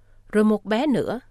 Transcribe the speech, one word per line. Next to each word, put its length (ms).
Rồi 120
một 200
bé 220
nữa. 340